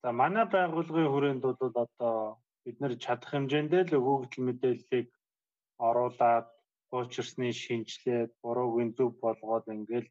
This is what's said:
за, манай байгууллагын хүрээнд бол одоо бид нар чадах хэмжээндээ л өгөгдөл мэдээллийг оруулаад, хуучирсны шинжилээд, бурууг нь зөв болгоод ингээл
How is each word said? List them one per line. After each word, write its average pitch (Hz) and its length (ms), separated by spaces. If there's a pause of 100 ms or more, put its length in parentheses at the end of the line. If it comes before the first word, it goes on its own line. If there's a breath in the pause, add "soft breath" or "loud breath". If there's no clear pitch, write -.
за, 131 100
манай 165 360
байгууллагын 165 640
хүрээнд 139 300
бол 127 180
одоо 113 800 (220)
бид 123 160
нар 127 160
чадах 123 340
хэмжээндээ 151 540
л 160 160
өгөгдөл 127 480
мэдээллийг 123 600 (720)
оруулаад, 117 720 (420)
хуучирсны 123 640
шинжилээд, 117 920
бурууг 120 400
нь 117 140
зөв 123 260
болгоод 113 480
ингээл 110 400